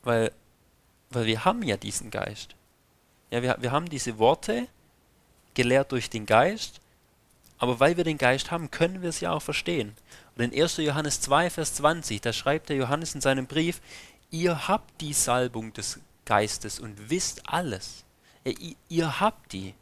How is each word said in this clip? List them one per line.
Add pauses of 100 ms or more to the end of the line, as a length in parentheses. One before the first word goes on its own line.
Weil, (760)
weil
wir
haben
ja
diesen
Geist. (760)
Ja,
wir,
wir
haben
diese
Worte, (840)
gelehrt
durch
den
Geist, (760)
aber
weil
wir
den
Geist
haben,
können
wir
es
ja
auch
verstehen. (400)
Und
in
erster
Johannes
zwei,
Vers
zwanzig,
da
schreibt
der
Johannes
in
seinem
Brief, (500)
„Ihr
habt
die
Salbung
des (240)
Geistes
und
wisst
alles.“ (400)
Ja,
i-, (100)
ihr
habt
die.